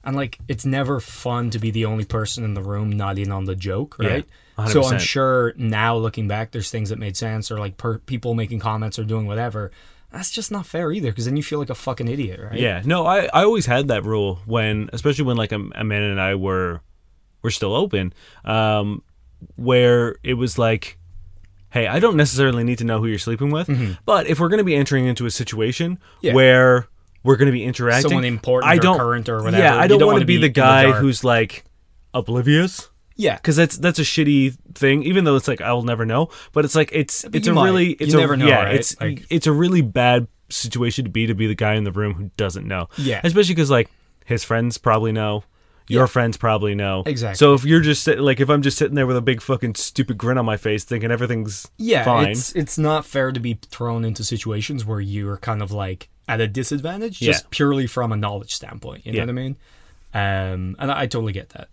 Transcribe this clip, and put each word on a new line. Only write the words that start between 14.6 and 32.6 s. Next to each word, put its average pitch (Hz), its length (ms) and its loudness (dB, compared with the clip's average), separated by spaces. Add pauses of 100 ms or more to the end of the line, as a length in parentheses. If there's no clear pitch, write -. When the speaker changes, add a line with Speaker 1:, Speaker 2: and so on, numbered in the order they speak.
Speaker 2:
especially 143 320 -2
when, 123 140 0
like, 110 160 -2
Am-, 101 220 -8
Amanda 104 340 -2
and 98 100 -2
I 95 160 0
were, 92 460 -2 (640)
were 117 80 -2
still 104 240 -4
open, 107 360 -2 (320)
um, 107 600 0 (520)
where 123 680 4
it 127 100 -2
was 120 240 -2
like, 113 400 0 (720)
"Hey, 113 180 -2
I 123 120 0
don't 202 180 4
necessarily 131 460 2
need 120 160 -2
to 120 40 -4
know 113 160 0
who 113 80 -2
you're 107 120 -2
sleeping 120 320 -4
with, 165 160 -2
Speaker 1:
Mm-hmm. 123 260 -2 (120)
Speaker 2:
but 196 220 2
if 156 120 0
we're 170 100 2
gonna 208 140 2
be 170 120 2
entering 135 300 2
into 120 200 -2
a 113 60 -2
situation 127 680 -4 (240)
Speaker 1:
Yeah. 139 120 2
Speaker 2:
where 127 540 6 (360)
we're 131 140 6
gonna 135 140 4
be 120 120 -2
interacting, 127 460 0
Speaker 1:
Someone 131 160 2
important 127 460 0
Speaker 2:
I 175 40 6
Speaker 1:
or 165 40 4
Speaker 2:
don't, 185 180 4
Speaker 1:
current 120 320 -2
or 110 140 -2
whatever, 180 200 4
Speaker 2:
yeah, 143 140 6
I 151 60 4
Speaker 1:
you 180 60 4
Speaker 2:
don't 139 100 8
Speaker 1:
don't 151 80 8
Speaker 2:
wanna - 80 6
Speaker 1:
wanna 131 100 4
Speaker 2:
be - 100 4
Speaker 1:
be - 60 4
Speaker 2:
the 156 60 6
Speaker 1:
in 123 60 2
the 139 80 2
Speaker 2:
guy 135 260 8
Speaker 1:
dark. 127 100 4
Speaker 2:
who's, 135 260 0
like, 117 400 0 (500)
oblivious." 131 760 0 (260)